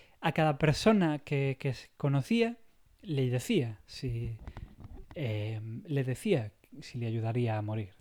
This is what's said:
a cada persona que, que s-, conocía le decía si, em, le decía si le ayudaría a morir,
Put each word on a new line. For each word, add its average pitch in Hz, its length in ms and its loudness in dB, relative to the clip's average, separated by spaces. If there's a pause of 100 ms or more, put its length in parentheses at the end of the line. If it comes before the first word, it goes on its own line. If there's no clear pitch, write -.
(220)
a 165 120 2
cada 156 240 2
persona 160 640 4
que, 139 400 -2
que 139 100 -2
s-, - 280 -6
conocía 226 600 2 (440)
le 135 280 0
decía 123 560 0
si, 117 520 -6 (760)
em, 110 720 -4
le 139 160 0
decía 127 480 0 (300)
si - 160 -12
le 117 100 -2
ayudaría 113 500 0
a 107 40 -2
morir, 107 400 -4